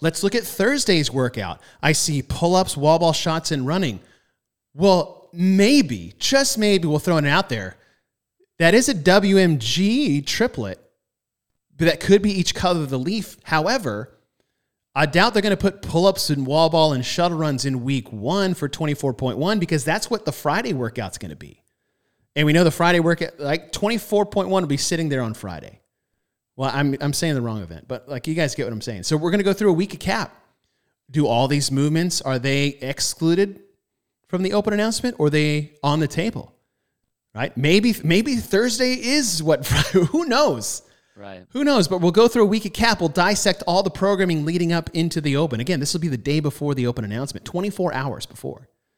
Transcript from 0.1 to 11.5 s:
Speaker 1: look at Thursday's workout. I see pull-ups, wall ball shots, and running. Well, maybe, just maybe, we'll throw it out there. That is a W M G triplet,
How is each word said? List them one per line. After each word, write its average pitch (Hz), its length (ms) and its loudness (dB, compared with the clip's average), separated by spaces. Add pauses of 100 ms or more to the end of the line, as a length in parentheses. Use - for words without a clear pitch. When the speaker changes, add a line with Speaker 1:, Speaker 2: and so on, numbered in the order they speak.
Speaker 1:
look 202 120 0
at 233 100 0
Thursday's 202 640 0
workout. 113 500 -4 (220)
I 147 100 4
see 147 300 -2
pull-ups, 185 540 0
wall 151 220 2
ball 165 160 2
shots, 160 360 -4
and 139 160 -2
running. 147 340 -2 (720)
Well, 180 580 2
maybe, 180 840 4
just 277 400 0
maybe, 202 280 2
we'll 151 120 2
throw 170 180 0
it 151 80 2
out 165 240 2
there. 98 280 -8 (840)
That 165 160 4
is 254 140 4
a 269 60 0
W 190 440 4
M 170 200 4
G 180 640 0
triplet, 123 580 -4 (1000)